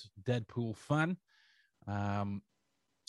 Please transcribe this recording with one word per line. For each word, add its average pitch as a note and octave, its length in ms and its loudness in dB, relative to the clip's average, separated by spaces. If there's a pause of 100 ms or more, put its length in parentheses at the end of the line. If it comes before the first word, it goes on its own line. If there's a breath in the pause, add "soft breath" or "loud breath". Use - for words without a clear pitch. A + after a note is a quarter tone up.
(240)
Deadpool A#2 540 0
fan. D#3+ 400 2 (680 soft breath)
Um, G2+ 560 0 (640)